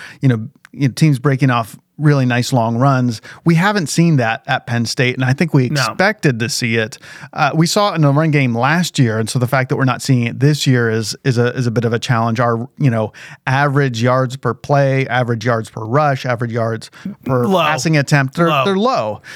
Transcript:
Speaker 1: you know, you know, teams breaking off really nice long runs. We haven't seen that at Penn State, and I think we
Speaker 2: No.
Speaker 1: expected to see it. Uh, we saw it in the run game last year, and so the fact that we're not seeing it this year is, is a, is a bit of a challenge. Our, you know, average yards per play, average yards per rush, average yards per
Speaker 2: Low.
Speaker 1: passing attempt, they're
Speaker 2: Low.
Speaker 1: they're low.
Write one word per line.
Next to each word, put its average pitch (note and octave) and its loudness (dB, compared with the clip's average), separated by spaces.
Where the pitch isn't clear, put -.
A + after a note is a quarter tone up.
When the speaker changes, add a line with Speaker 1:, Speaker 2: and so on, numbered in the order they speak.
Speaker 1:
you C#3 2
know, A2+ 0
you C#3 -2
know, G#2+ -2
teams D3 2
breaking C3+ 0
off A#2 -4
really C#3+ 2
nice B2 0
long A#2 0
runs. B2+ 2
We E3+ 2
haven't G3 0
seen E3 2
that A2+ 0
at C3 -2
Penn A#2 -2
State, B2 0
and B2+ -2
I B2+ 2
think E3 -2
we B2 2
Speaker 2:
No. C#3+ -2
Speaker 1:
expected C#3+ 0
to A#2 -2
see A#2 -2
it. A2 -2
Uh, D3 0
we D#3+ 4
saw G#3 0
it E3 -6
in E3 0
the C#3+ 4
run D#3 2
game C3+ 0
last D3+ 0
year, A2 2
and A2+ -2
so - -2
the A#2+ -2
fact C3 0
that C#3+ -2
we're C3 0
not B2+ -2
seeing B2+ 2
it A2+ -8
this C#3+ 2
year A#2+ 2
is, A2 -4
is A#2+ 0
a, A#2+ 2
is B2 -2
a A#2+ -2
bit A2+ -2
of A2+ 0
a A#2+ 0
challenge. A#2 0
Our, A#2+ -2
you C#3 2
know, A2 -2
average C3+ 0
yards B2+ 0
per A#2 -4
play, C3+ 0
average A#2 -2
yards A#2 -2
per A2 -10
rush, C#3 0
average A#2+ -2
yards A2+ -4
per B2+ 0
Speaker 2:
Low. F#3+ 2
Speaker 1:
passing D#3 0
attempt, C#3 2
they're E3+ 2
Speaker 2:
Low. C#3 0
Speaker 1:
they're G3 0
low. E3+ -2